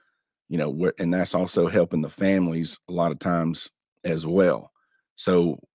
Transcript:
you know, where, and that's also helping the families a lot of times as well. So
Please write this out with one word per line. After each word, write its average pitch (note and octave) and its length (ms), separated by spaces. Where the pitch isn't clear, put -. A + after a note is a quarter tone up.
you E2 80
know, D2+ 120
where, E2 300
and F2 140
that's F2+ 220
also F2 320
helping E2+ 340
the D2+ 80
families F2 680
a - 20
lot E2+ 200
of C#2 80
times E2+ 520
as D#2+ 220
well. E2+ 460
So F2 440